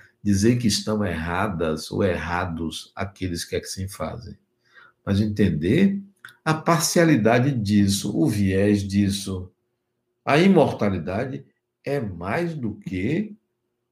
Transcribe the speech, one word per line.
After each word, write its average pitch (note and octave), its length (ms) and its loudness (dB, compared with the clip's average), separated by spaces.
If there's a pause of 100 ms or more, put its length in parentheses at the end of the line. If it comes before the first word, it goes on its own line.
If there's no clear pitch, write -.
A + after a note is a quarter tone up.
(220)
dizer G#2 340 4
que A#2+ 120 0
estão G#2+ 360 -2
erradas E2+ 840 -4
ou G2 120 -2
errados E2+ 920 -4
aqueles F#2 500 -8
que F#2 120 -6
assim F#2+ 320 -8
fazem, - 480 -12 (680)
mas G2+ 160 2
entender G#2+ 800 2 (440)
a D#3+ 100 0
parcialidade D3 1000 2
disso, G2+ 640 2
o E3 100 2
viés G2+ 600 2
disso. G2 640 -2 (720)
A C3+ 140 4
imortalidade B2 1040 2 (400)
é C#3 160 -4
mais A2+ 540 -6
do A#2+ 200 -6
que C3 600 -4 (580)